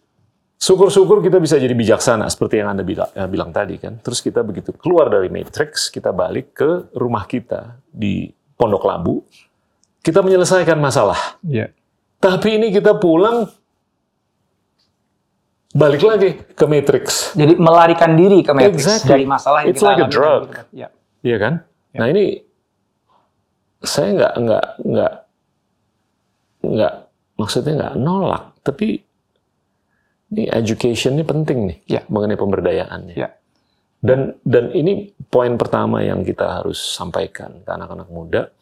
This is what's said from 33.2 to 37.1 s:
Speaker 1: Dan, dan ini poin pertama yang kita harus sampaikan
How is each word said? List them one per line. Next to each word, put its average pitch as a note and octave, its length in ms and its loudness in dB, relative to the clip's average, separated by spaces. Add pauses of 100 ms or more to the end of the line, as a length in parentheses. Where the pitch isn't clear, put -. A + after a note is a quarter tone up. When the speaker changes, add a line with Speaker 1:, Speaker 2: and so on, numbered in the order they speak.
Speaker 1:
Dan, C3 400 0
dan A#2+ 300 0
ini F#3+ 420 -2 (140)
poin B2 280 0
pertama A2 460 -2
yang F#2+ 220 -2
kita F#2 380 -4
harus - 180 -8
sampaikan - 800 -10